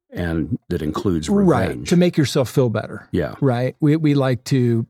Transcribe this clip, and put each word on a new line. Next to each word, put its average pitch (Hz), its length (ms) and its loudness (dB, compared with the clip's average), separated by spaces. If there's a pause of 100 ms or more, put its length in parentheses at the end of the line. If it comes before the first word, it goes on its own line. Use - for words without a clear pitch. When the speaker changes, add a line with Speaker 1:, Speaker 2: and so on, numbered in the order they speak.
Speaker 1:
and 82 580 -4
that 85 140 -4
includes 80 480 -4
Speaker 2:
Right, 170 400 2
Speaker 1:
revenge. 65 200 -8
Speaker 2:
to 180 60 4
make 175 220 4
yourself 143 320 0
feel 127 200 2
better. - 420 -8
Speaker 1:
Yeah. 76 280 -4
Speaker 2:
Right? 127 400 0
We, 151 160 4
we 151 200 2
like 131 300 0
to 120 440 2